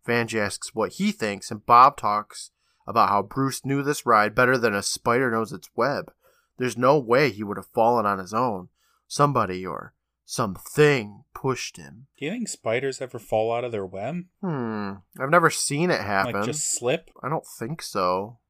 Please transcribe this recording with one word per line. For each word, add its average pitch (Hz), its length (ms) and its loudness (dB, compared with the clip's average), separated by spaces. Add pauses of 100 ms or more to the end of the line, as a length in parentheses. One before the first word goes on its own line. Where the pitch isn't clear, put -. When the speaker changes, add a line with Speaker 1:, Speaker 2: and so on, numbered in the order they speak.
Speaker 1:
Vange 117 300 0
asks - 360 -4
what 107 200 -2
he 208 180 -2
thinks, 101 400 -6
and 104 160 -10
Bob 123 300 8
talks - 560 -4 (340)
about 107 220 4
how 101 140 2
Bruce 135 420 -4
knew 139 180 -2
this 139 240 -4
ride 107 300 4
better 127 200 4
than 117 160 2
a 101 120 -2
spider 120 480 0
knows 113 200 -4
its - 220 -14
web. 117 380 -2 (460)
There's 120 200 -4
no 131 180 6
way 123 360 4
he 101 100 -8
would 101 140 -6
have 95 180 -12
fallen 117 320 4
on 101 140 0
his 90 120 -12
own. 110 360 -2 (400)
Somebody 107 580 0
or 65 280 -10 (300)
something 113 1000 0 (100)
pushed - 420 -4
him. 82 300 -20 (100)
Speaker 2:
Do 135 100 -10
you 160 40 -4
think 233 180 -6
spiders 127 520 -4
ever 123 180 -10
fall 113 340 0
out 123 120 -2
of 120 80 -6
their 101 120 -4
web? 110 420 -8 (160)
Speaker 1:
Hmm. 113 500 -4 (260)
I've 135 120 -4
never 165 200 6
seen 156 400 -2
it 123 120 0
happen. 101 320 0
Speaker 2:
Like, 101 100 -2
just 147 340 -4
slip? 160 320 -2 (100)
Speaker 1:
I 127 80 -8
don't 156 160 -4 (140)
think 127 240 -8
so. 98 560 -2 (120)